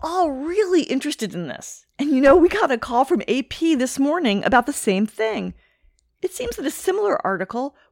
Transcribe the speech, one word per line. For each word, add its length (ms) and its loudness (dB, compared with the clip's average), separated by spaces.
all 280 0
really 540 0
interested 500 -4
in 120 -8
this. 400 -14
And 120 -2
you 100 4
know, 160 8
we 120 8
got 220 0
a 80 0
call 260 0
from 240 0
A 140 0
P 320 -2
this 240 -2
morning 460 0
about 220 4
the 60 -2
same 340 0
thing. 480 -6
It 120 -4
seems 240 -8
that 100 -8
a 40 -2
similar 540 -2
article 520 -4